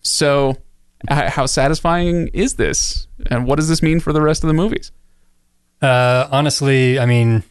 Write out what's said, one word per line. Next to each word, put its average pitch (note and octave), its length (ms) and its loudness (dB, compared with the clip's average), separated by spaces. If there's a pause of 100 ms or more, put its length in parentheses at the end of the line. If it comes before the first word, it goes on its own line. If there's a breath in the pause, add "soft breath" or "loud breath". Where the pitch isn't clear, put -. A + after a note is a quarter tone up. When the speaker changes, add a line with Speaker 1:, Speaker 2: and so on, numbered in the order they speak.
Speaker 1:
So C#3+ 540 0 (540)
h-, C#3+ 200 0
how C3 160 -2
satisfying E3+ 800 0
is A#3+ 260 -2
this? - 520 -2 (240)
And B2 160 0
what C#3 100 0
does D#3 120 0
this E3 140 0
mean D#3+ 180 2
for - 120 -4
the D3+ 100 2
rest D3+ 200 0
of D#3+ 60 0
the D#3 60 2
movies? F#3 360 -2 (920)
Speaker 2:
Uh, B2+ 480 2
honestly, C3+ 680 2
I A#2+ 80 0
mean A#2 440 2